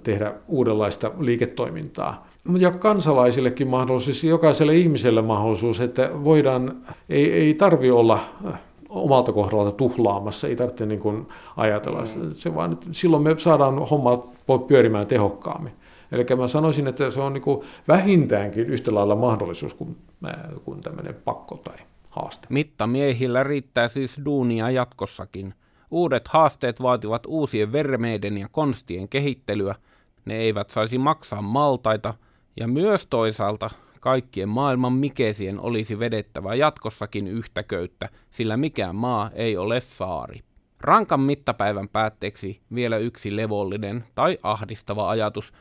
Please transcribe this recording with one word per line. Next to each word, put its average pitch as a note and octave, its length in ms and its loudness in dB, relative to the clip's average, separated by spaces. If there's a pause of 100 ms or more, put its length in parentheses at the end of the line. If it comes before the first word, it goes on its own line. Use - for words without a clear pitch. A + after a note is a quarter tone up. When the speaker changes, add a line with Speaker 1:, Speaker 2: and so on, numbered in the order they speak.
Speaker 1:
tehdä G#2 300 0 (160)
uudenlaista A2 720 0
liiketoimintaa. B2 1080 -4 (320)
Ja F3+ 120 6
kansalaisillekin C#3 1000 2
mahdollisuus, B2+ 520 0
siis D#3+ 100 2
jokaiselle D#3+ 460 6
ihmiselle B2+ 460 4
mahdollisuus, A2 580 0
että B2 300 0 (140)
voidaan, C3+ 520 4 (320)
ei, D3 240 2
ei D#3 220 4
tarvi D#3 360 4
olla, A2+ 280 6 (280)
ö, F2+ 60 -8 (360)
omalta C3+ 440 2
kohdalta G#2 400 2
tuhlaamassa, G#2 760 0
ei A#2+ 80 -2
tarvitse B2 300 -4
niin G#2+ 140 -4
kuin G#2+ 280 -4 (280)
ajatella. G#2+ 460 -2
Speaker 2:
Mm. A2 300 -8
Speaker 1:
Se E3 220 -8
vaan, E3 180 -2
että - 200 -8
silloin D#3+ 300 4
me D#3 160 4
saadaan C#3 400 4 (100)
homma B2 400 2 (400)
pyörimään A2 380 6
tehokkaammin. G#2+ 680 -2 (400)
Elikkä B2 240 2
mä B2+ 120 0
sanoisin, D3+ 380 2
että C3 240 -2
se C3+ 100 -4
on C#3 120 -2
niin C#3 100 -6
kuin C#3+ 180 0 (280)
vähintäänkin C3+ 800 4
yhtä - 280 -2
lailla G#2 220 2
mahdollisuus G#2+ 580 -2
kuin, - 220 -14 (280)
ää, - 260 -12 (140)
kuin - 160 -12
tämmöinen - 340 -12
pakko - 420 -8
tai - 200 -16 (340)
haaste. - 400 -12
Speaker 2:
Mittamiehillä B2+ 920 0
riittää C#3 460 -2
siis C3+ 360 -6
duunia B2 460 0
jatkossakin. G2 840 -6 (360)
Uudet D#3+ 380 0
haasteet C3+ 540 2
vaativat A#2 440 0
uusien A#2+ 460 -2
vermeiden A2+ 640 -2
ja G2 140 -10
konstien G#2 560 -4
kehittelyä. G#2 640 -2 (500)
Ne A2 120 -6
eivät A2 340 -2
saisi A2+ 280 -2
maksaa C3+ 440 -2
maltaita. A2+ 720 0 (460)
Ja A2+ 80 -4
myös F#3 380 0
toisaalta G#2+ 640 -2 (300)
kaikkien B2+ 480 -2
maailman B2+ 440 0
mikesien A2 680 -2
olisi G#2+ 380 -4
vedettävä A2 560 -6
jatkossakin A#2 720 -4
yhtä G2+ 360 -8
köyttä, F#2 460 -8 (220)
sillä A2 260 -4
mikään A#2 400 -4
maa A2+ 380 -2
ei A2 220 -2
ole A2 240 -2
saari. F2 600 -10 (400)
Rankan F3 400 2
mittapäivän G#2 680 -2
päätteeksi G#2 720 -6 (140)
vielä A#2 240 -2
yksi A2 380 -6
levollinen G#2+ 680 -4 (100)
tai D#3+ 280 0
ahdistava G#2 680 -6
ajatus, G#2+ 500 -4